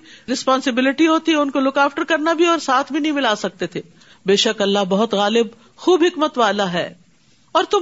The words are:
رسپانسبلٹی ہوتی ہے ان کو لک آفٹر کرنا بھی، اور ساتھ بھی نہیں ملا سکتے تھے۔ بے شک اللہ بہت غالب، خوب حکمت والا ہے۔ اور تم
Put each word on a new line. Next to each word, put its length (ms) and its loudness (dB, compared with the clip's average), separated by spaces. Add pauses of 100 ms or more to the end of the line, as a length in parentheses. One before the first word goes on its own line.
(340)
رسپانسبلٹی 760 0
ہوتی 240 0
ہے 60 2
ان 140 0
کو 80 -2
لک 180 0
آفٹر 260 0
کرنا 300 0
بھی، 120 2
اور 120 2
ساتھ 340 -2
بھی 100 -2
نہیں 100 -2
ملا 240 0
سکتے 320 -6
تھے۔ 140 -10 (440)
بے 100 2
شک 260 0
اللہ 180 2 (100)
بہت 240 0
غالب، 340 0 (280)
خوب 320 2
حکمت 300 -4
والا 360 0
ہے۔ 200 -4 (580)
اور 120 2
تم 180 0